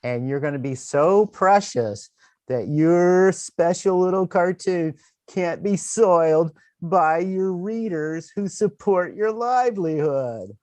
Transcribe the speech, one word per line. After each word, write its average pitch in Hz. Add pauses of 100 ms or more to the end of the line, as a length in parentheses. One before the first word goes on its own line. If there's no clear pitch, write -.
and 123
you're 139
gonna 143
be 131
so 175
precious 190 (380)
that 120
your 175
special 180
little 185
cartoon 175 (320)
can't 170
be 202
soiled 165 (300)
by 165
your 190
readers 175
who 202
support 190
your 214
livelihood. 160 (120)